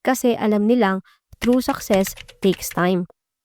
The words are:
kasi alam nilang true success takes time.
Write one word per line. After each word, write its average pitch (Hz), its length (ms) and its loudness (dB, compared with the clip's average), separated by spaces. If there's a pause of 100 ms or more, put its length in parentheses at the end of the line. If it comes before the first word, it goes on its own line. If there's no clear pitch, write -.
kasi 247 320 0
alam 208 320 0
nilang 202 400 2 (320)
true 247 240 2
success 196 560 -2 (240)
takes - 320 -2
time. 180 320 0 (400)